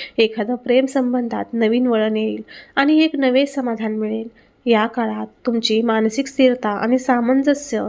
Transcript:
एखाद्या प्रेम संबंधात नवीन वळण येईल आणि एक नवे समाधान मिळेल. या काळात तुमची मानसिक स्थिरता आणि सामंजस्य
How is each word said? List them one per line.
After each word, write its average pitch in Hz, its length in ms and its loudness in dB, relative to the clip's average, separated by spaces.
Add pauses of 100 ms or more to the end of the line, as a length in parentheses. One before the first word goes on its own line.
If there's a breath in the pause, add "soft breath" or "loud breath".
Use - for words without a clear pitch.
(180 loud breath)
एखाद्या 220 380 0
प्रेम 247 300 0
संबंधात 247 680 -2
नवीन 233 340 2
वळण 220 300 0
येईल 220 240 -4 (340 loud breath)
आणि 311 280 4
एक 311 120 0
नवे 269 300 2
समाधान 233 460 -4
मिळेल. 220 560 -6 (180)
या 226 220 4
काळात 220 400 -4 (180)
तुमची 226 360 0
मानसिक 226 460 0
स्थिरता 247 420 2
आणि 226 280 0
सामंजस्य 254 920 0